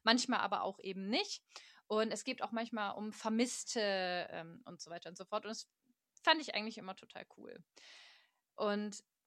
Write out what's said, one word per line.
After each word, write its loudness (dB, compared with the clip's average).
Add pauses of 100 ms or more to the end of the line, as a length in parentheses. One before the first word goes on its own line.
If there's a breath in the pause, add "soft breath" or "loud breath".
manchmal 6
aber 2
auch -2
eben -6
nicht. 0 (420 soft breath)
Und 4
es -4
geht -4
auch -2
manchmal -2
um -6
Vermisste, 2
ähm, -10
und -14
so -12
weiter -10
und -14
so -10
fort. -2
Und -4
das -8 (540)
fand 8
ich -4
eigentlich -4
immer -8
total -14 (100)
cool. -14 (920 soft breath)
Und 0 (240)